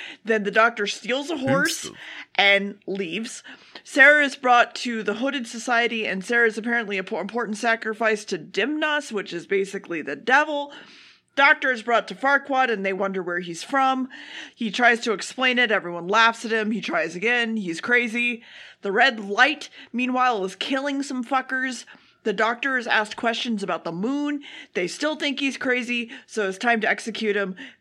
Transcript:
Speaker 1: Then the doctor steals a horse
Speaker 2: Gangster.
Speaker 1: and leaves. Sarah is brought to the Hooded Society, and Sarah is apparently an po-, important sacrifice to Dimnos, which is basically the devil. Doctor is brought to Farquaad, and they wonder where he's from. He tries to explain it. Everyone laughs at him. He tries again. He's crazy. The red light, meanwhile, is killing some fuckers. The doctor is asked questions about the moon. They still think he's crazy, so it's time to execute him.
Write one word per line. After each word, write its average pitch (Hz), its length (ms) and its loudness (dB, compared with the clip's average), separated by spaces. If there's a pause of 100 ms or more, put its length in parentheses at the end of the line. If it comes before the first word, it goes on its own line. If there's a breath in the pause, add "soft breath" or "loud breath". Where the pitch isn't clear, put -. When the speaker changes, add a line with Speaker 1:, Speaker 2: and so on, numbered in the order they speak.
(240 loud breath)
Speaker 1:
Then 220 200 0
the 196 80 -2
doctor 220 340 4
steals 262 420 -4
a 320 100 -4
horse 277 480 0
Speaker 2:
Gangster. - 120 -16 (380 loud breath)
Speaker 1:
and 196 500 2
leaves. 196 560 -6 (400 loud breath)
Sarah 294 420 8
is 262 120 -2
brought 240 400 4
to 226 260 -4
the 208 120 0
Hooded 262 340 -4
Society, 233 580 -2
and 185 180 -4
Sarah 240 220 4
is 220 120 0
apparently 220 400 -2
an 185 60 -4
po-, 190 140 -6
important 208 380 -4
sacrifice 220 720 0
to 185 120 -4
Dimnos, 294 720 -2
which 196 220 -6
is 170 160 -8
basically 190 540 -2
the 143 140 -6
devil. 285 560 0 (640 loud breath)
Doctor 294 340 4
is 226 120 -2
brought 220 260 0
to 202 60 -10
Farquaad, 269 560 2
and 196 140 -2
they 196 100 0
wonder 190 280 -2
where 175 180 -4
he's 170 220 -10
from. 262 460 0 (460 loud breath)
He 220 160 -4
tries 240 300 4
to 233 120 -2
explain 247 460 0
it. 240 120 4
Everyone 175 380 -2
laughs 226 380 4
at 214 40 -4
him. 220 200 0
He 202 100 -2
tries 170 340 -2
again. 226 440 0
He's 165 240 -6
crazy. 240 600 0 (380 loud breath)
The 202 100 -4
red 233 300 4
light, 240 480 2 (240 loud breath)
meanwhile, 254 540 2
is 185 100 -8
killing 277 460 -2
some 262 200 -4
fuckers. 262 640 -4 (380 loud breath)
The 220 100 0
doctor 233 460 0
is 226 80 -6
asked 214 300 2
questions 226 460 -2
about 175 220 -4
the 170 80 -6
moon. 285 520 -2 (280 loud breath)
They 180 140 -2
still 302 280 -2
think 285 240 -4
he's 277 200 -2
crazy, 240 520 -2 (160 loud breath)
so 208 220 -2
it's 190 80 -4
time 233 240 2
to - 80 0
execute 208 480 -2
him. 196 180 -2 (260 loud breath)